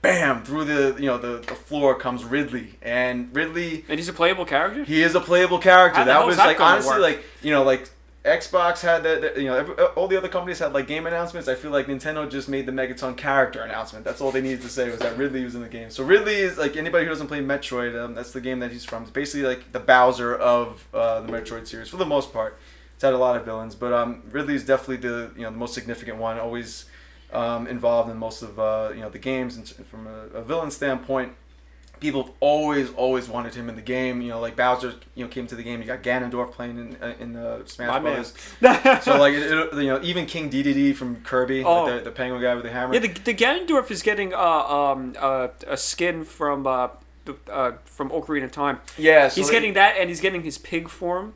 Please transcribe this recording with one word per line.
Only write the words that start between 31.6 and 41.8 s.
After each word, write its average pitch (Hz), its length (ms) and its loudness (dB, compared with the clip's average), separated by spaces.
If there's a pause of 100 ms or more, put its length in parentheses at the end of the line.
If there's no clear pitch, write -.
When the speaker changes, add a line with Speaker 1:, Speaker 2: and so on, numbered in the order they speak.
Speaker 1:
People 139 260 -2
have - 60 -18 (100)
always, 147 520 2
always 127 340 0
wanted 117 280 -8
him 120 140 -10
in 110 60 -12
the 110 60 -16
game. 127 400 -4
You 120 80 -8
know, 117 100 -6
like, 117 160 -6
Bowser, 123 380 0 (220)
you 123 100 -10
know, 120 60 -14
came 120 160 -8
to 117 80 -12
the 113 80 -14
game. 117 180 -10
You 110 60 -12
got 117 160 -8
Ganondorf 123 480 -4
playing 120 260 -12
in, 117 240 -14
uh, 117 180 -10
in 117 140 -12
the 117 320 -10
Smash 120 220 -10
Speaker 2:
My 131 120 0
man. 147 240 -2 (380)
Speaker 1:
Brothers. 247 400 6
Speaker 2:
<laughs> - 20 -12
Speaker 1:
So, 269 140 4
like, 143 160 6
it, 151 180 0
it, 160 220 0
you 143 140 0
know, 131 160 0
even 175 240 -4
King 156 240 -8
Dedede 139 440 2
from 120 280 -8
Kirby, 131 400 0
Speaker 2:
Oh. 170 220 4